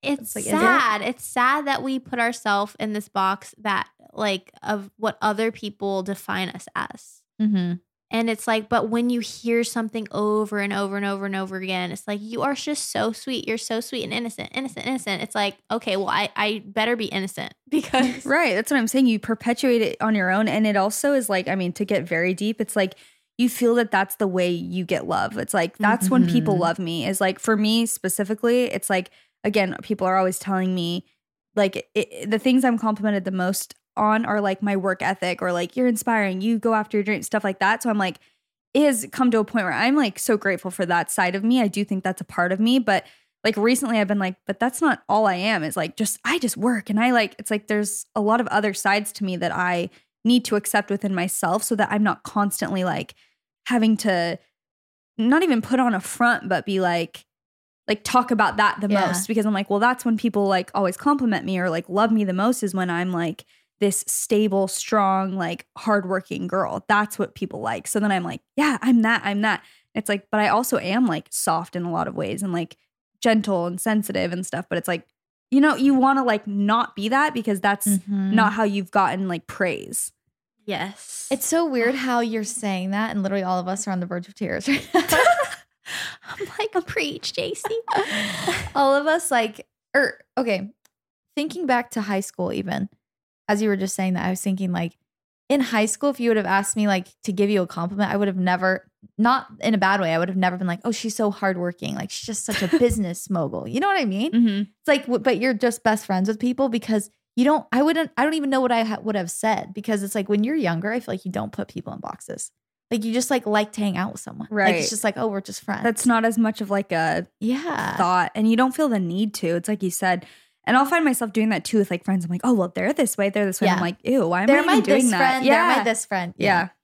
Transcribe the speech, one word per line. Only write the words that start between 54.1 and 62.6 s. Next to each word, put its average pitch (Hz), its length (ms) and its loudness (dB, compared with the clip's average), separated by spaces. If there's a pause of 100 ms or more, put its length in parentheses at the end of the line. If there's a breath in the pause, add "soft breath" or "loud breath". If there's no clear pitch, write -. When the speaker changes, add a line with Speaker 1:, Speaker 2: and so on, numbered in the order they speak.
Speaker 3:
not 254 240 4
even 269 180 4
put 247 200 0
on 247 140 4
a 185 60 -2
front, - 480 0
but - 160 0
be 190 160 0
like, 175 460 -2 (600)
like, 214 160 -2
talk 247 260 2
about 208 260 2
that 208 240 4
the 202 80 -2
Speaker 2:
Yeah. 196 200 4
Speaker 3:
most, 180 200 -2
because 220 160 2
I'm 214 80 2
like, 196 160 -2
well, 202 120 2
that's 247 240 2
when 226 120 2
people, 202 300 0
like, 185 280 0
always 185 220 0
compliment 262 480 0
me 190 140 -2
or, 180 100 0
like, 165 220 -4
love 208 220 2
me 214 120 2
the 185 80 -2
most 214 300 0